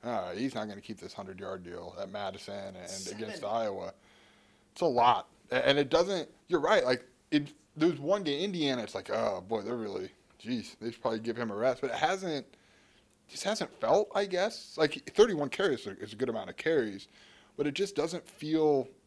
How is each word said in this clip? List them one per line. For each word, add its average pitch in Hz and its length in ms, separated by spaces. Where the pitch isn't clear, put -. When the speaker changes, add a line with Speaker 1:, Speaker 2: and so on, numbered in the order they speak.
Speaker 1:
"All 120 80
right, 90 260
he's 127 160
not 107 140
gonna 101 140
keep 104 180
this - 140
hundred-yard 95 500
deal - 380
at 190 100
Madison 202 420
and, 196 220
and 190 360
against 208 300
Speaker 2:
Seven. - 80
Speaker 1:
Iowa." 110 440
It's - 80
a 175 40
lot. 120 420
A-, 127 160
and 139 100
it 143 120
doesn't, 190 380
you're 170 120
right, 165 240
like, 127 220
it, 147 220
there's 156 220
one 190 240
game, 165 180
Indiana, 151 420
it's - 120
like, - 140
"Oh, 104 380
boy, 110 140
they're 117 160
really, 98 320
geez, 113 440
they 113 100
should - 100
probably 113 180
give 113 180
him 120 120
a 101 60
rest." 123 260
But 127 100
it 110 40
hasn't, 175 500
just - 140
hasn't 202 360
felt, 165 340
I 202 120
guess. 185 520
Like, 156 380
thirty-one 180 340
carries 165 320
is - 60
a, 95 120
is 107 140
a - 40
good 127 120
amount 107 200
of 85 80
carries, 117 500
but 147 120
it 143 60
just 185 220
doesn't 165 320
feel 151 640